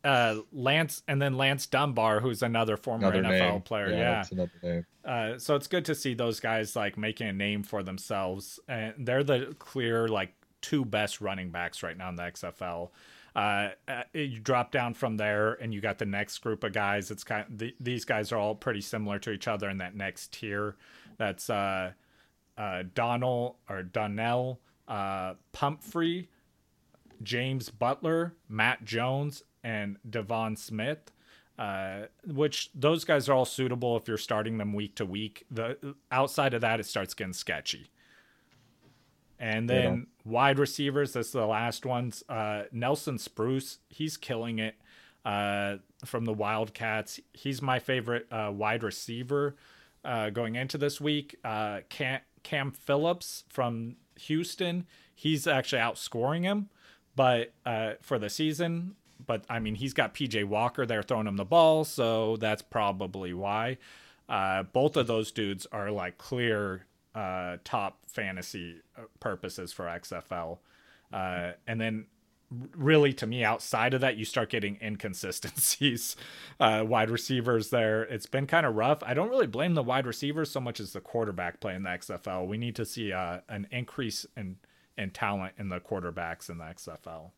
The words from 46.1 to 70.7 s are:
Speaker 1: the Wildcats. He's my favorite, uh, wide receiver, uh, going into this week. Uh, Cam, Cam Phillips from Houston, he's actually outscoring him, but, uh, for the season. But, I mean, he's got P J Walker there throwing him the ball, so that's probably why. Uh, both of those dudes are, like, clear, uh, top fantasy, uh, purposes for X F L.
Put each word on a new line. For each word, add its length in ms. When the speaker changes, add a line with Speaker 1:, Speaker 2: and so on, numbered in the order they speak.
Speaker 1:
the 80
Wildcats. 840
He's 280
my 180
favorite, 520
uh, 220
wide 300
receiver, 720
uh, 260
going 260
into 220
this 220
week. 440
Uh, 460
Cam, 320
Cam 280
Phillips 760
from 460
Houston, 680
he's 320
actually 340
outscoring 640
him, 260
but, 380
uh, 360
for 180
the 100
season. 640
But, 240
I 100
mean, 160
he's 180
got 200
P 140
J 180
Walker 400
there 180
throwing 240
him 100
the 80
ball, 400
so 520
that's 240
probably 720
why. 440
Uh, 360
both 340
of 100
those 240
dudes 420
are, 180
like, 260
clear, 680
uh, 520
top 420
fantasy, 720
uh, 40
purposes 540
for 160
X 240
F 180
L. 300